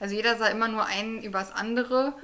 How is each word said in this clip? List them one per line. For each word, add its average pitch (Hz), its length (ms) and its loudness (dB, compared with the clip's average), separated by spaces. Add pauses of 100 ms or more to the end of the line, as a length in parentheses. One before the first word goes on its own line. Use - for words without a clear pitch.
Also 202 140 -4
jeder 220 220 2
sah 220 100 2
immer 220 220 2
nur 220 180 0
ein 208 360 -4
übers 196 300 -4
andere 247 720 0